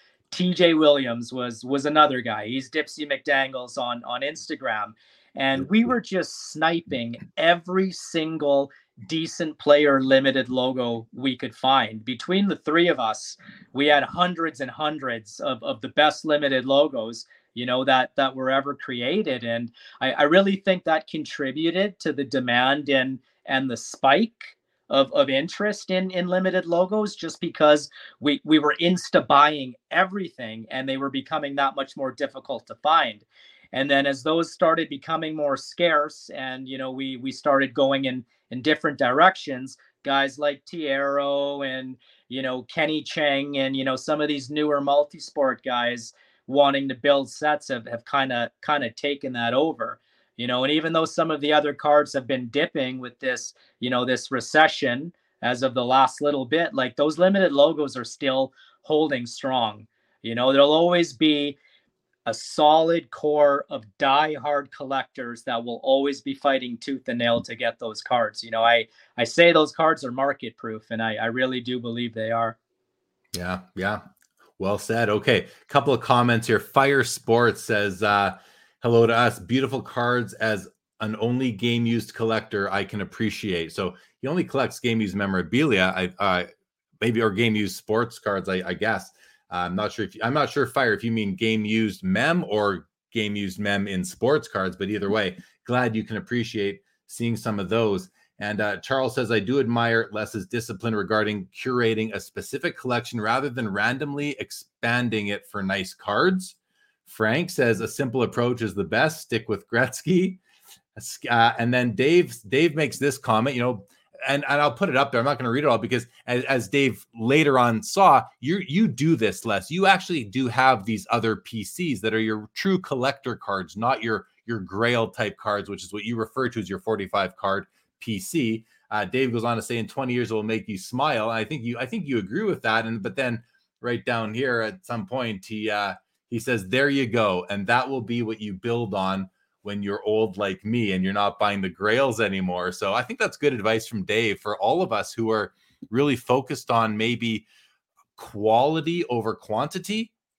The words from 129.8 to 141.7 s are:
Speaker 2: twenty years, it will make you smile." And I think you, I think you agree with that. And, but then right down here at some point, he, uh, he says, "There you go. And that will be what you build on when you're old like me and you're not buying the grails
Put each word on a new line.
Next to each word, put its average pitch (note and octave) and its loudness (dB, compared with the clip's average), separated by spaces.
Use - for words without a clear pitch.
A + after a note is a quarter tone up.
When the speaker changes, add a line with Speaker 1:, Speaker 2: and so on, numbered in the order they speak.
Speaker 2:
twenty B2+ -6
years, B2 -2
it A2+ -4
will G#2+ -2
make A2 -4
you G#2 -6
smile." B2+ -2
And A2+ -2
I A2 -2
think B2+ -8
you, A#2 -6
I - -6
think G3 -8
you C3 -2
agree A2 -4
with F#3+ -2
that. A2+ 0
And, A2+ -6
but G#2+ -8
then A#2+ -4
right A#2+ -4
down A2+ -2
here B2 0
at G#2 -6
some A2+ -6
point, A2 -6
he, G#2+ -6
uh, G2+ -2
he A#2 -4
says, A2 -2
"There C3+ 2
you C#3 0
go. G2+ 2
And G2+ -4
that B2+ 2
will C3+ -4
be A#2+ -4
what G#2+ -6
you G#2 -8
build A#2 -4
on F#2+ -2
when G2+ -8
you're G2+ -6
old G#2+ 0
like G2 -4
me A2 0
and F#2 0
you're G2 -2
not G2+ 0
buying G2+ 0
the F#2 -2
grails A2+ 0